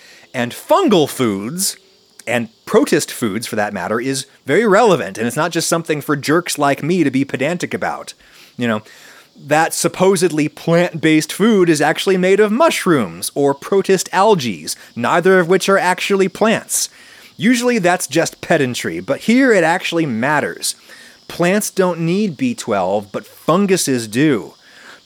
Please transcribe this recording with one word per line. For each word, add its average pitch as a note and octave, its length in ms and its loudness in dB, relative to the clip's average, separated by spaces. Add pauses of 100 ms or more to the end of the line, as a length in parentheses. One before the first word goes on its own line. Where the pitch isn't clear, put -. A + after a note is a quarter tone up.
(320)
and A#2+ 200 -4
fungal B3 560 2
foods, A#2+ 680 -4 (480)
and A#2 260 -4 (160)
protist G#3 440 2
foods A2 380 -4
for A#2+ 80 -6
that G#2 160 -2
matter, G2+ 280 -4
is C3+ 260 -4 (200)
very E3+ 180 2
relevant, F3+ 540 2
and A2+ 80 -2
it's A#2 80 -4
not E3 160 -2
just E3 180 -4
something E3 320 -2
for D3 140 -2
jerks C#3+ 420 0
like C#3+ 280 0
me F3 180 0
to C#3 80 2
be C3 140 0
pedantic D#3 500 -4
about. D#2 400 -6 (420)
You B2 120 -2
know, G#2+ 140 -2 (540)
that D3+ 380 0
supposedly E3+ 760 0
plant-based D#3+ 840 0
food G3 360 2
is D3+ 120 2
actually E3 380 0
made F#3+ 200 2
of G#3 140 2
mushrooms D3 840 0
or C#3 200 0
protist F#3+ 580 0
algae, C3+ 560 0 (260)
neither E3 460 2
of E3 80 -2
which F3+ 200 2
are G3 100 2
actually F#3 500 0
plants. - 600 -2 (480)
Usually A#3+ 440 0
that's F3 260 0
just D3+ 340 -2
pedantry, B2+ 600 -2
but C3 220 -4
here B3 300 4
it F#3 120 4
actually E3 420 -2
matters. B2+ 680 -2 (520)
Plants F#3 420 0
don't F3+ 300 0
need F3 380 -2
B B2 160 -2
twelve, G2+ 580 -2
but - 140 -8
funguses D#3+ 800 0
do, A#2 460 0 (520)